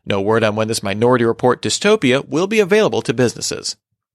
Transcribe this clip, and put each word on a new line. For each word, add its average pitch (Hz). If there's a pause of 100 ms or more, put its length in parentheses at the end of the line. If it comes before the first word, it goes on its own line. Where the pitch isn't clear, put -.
No 101
word 110
on 107
when 110
this 113
Minority 117
Report 120
dystopia 139
will 160
be 214
available 175
to 131
businesses. - (400)